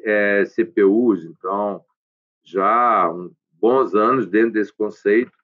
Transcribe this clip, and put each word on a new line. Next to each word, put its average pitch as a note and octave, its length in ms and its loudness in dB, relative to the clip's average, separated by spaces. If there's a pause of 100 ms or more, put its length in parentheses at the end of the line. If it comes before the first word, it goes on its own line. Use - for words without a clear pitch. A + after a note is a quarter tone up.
é, G2+ 400 0
C A2+ 220 -4
P A2 180 -2
Us, G2+ 400 2
então, F#2+ 580 -8 (640)
já F#2+ 220 -4
há G#2+ 480 0
uns F2 180 -12 (220)
bons A#2 420 0
anos A2 320 0
dentro A2 240 0
desse G#2 220 -4
conceito, G#2+ 580 -2 (120)